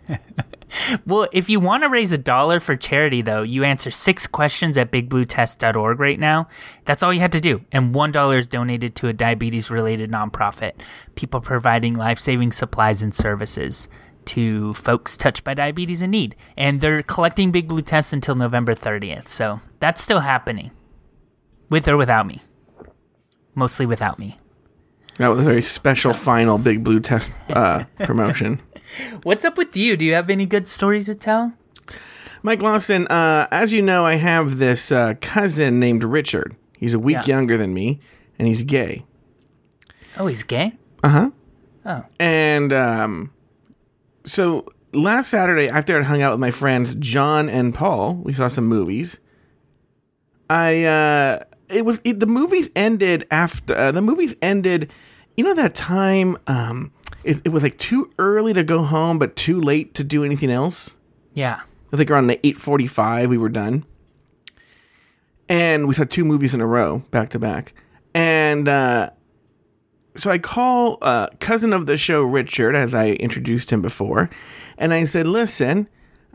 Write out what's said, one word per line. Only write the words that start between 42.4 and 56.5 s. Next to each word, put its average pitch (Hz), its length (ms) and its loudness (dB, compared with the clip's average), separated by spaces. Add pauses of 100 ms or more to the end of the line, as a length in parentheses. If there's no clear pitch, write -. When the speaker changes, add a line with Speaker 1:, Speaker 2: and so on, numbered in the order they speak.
Speaker 1:
um, 113 580 -2 (920)
so 175 400 0 (300)
last 208 340 0
Saturday, 175 400 2
after 151 300 0
I'd 139 60 2
hung 143 180 2
out 139 100 2
with 117 80 -2
my 123 100 0
friends 131 440 0
John 143 560 0
and 123 240 0
Paul, 151 400 0
we 175 180 -6
saw 131 160 0
some 123 180 0
movies. 110 520 -2 (1300)
I, 165 360 2
uh, 151 560 2 (280)
it 220 160 0
was, 226 200 0
it, 220 160 0
the 220 60 4
movies 294 480 0
ended 196 560 2
after, 160 460 -2
uh, 135 160 2
the 180 100 0
movies 285 380 0
ended, 180 500 0 (460)
you 233 80 2
know 381 100 2
that 277 200 2
time, 190 720 0
um, 123 440 -4 (320)